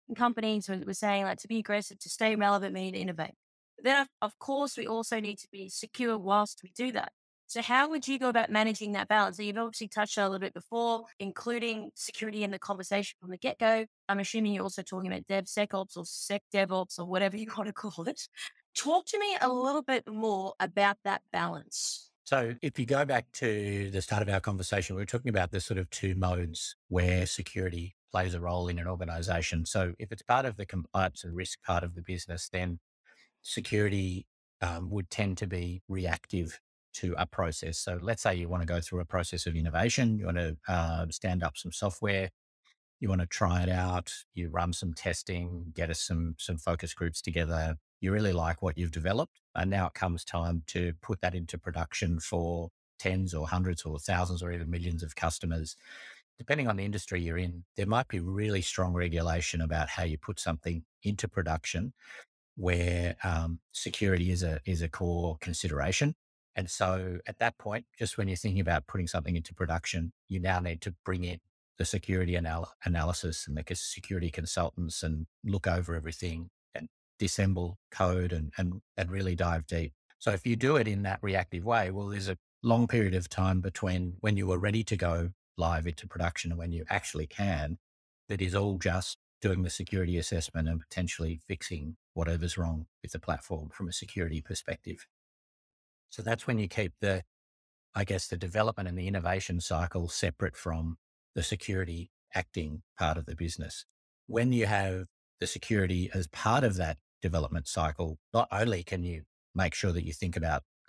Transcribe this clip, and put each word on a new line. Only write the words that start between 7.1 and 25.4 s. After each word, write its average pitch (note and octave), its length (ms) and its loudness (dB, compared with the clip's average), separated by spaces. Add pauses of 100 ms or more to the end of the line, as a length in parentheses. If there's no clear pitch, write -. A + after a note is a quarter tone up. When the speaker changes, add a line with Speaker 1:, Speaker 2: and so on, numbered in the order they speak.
Speaker 1:
So A#3 140 -4
how C4 280 4
would D#4 180 -2
you C4+ 100 0
go B3+ 120 2
about A#3 200 4
managing G#3+ 440 2
that G3 160 0
balance? G3+ 260 6
So G#3 80 -6
you've G#3 140 -4
obviously A3+ 320 -4
touched G#3+ 280 -2
on G3+ 60 4
it G3 40 4
a - 20 4
little F#3+ 100 -2
bit F#3+ 140 -4
before, A3+ 500 0 (160)
including A3 760 -4
security G#3+ 500 -4
in G3 60 -2
the F#3+ 80 -6
conversation G3 600 -2
from F#3 100 -14
the F3+ 80 -8
get-go. A3+ 500 4 (200)
I'm G3+ 120 2
assuming G#3 340 2
you're F#3 100 -2
also F#3+ 200 -6
talking F#3 280 -6
about F#3 160 -8
DevSecOps G3 680 -2
or F3 60 -8
SecDevOps F#3+ 920 0
or F3 80 -6
whatever F#3 300 2
you A3 180 -6
<laughs> - 40 -8
wanna G#3 160 -4
call E3+ 340 -8
it. - 140 -6 (520)
Talk E4+ 340 2
to G4+ 120 -2
me G4+ 220 0
a B3+ 80 4
little C4 320 2
bit B3+ 260 0
more G#3+ 540 0
about G3+ 420 4
that - 200 0 (100)
balance. - 760 -2 (140)
Speaker 2:
So A#2+ 380 2
if C#3+ 180 -2
you A#2+ 60 2
go C#3 180 4
back C3+ 300 2
to G2+ 580 0
the F#2+ 100 0
start G#2 200 2
of G2+ 80 2
our G2 100 4
conversation, G2 560 0
we F#2+ 60 -2
were G#2 40 -4
talking B2 220 -2
about F#2+ 240 4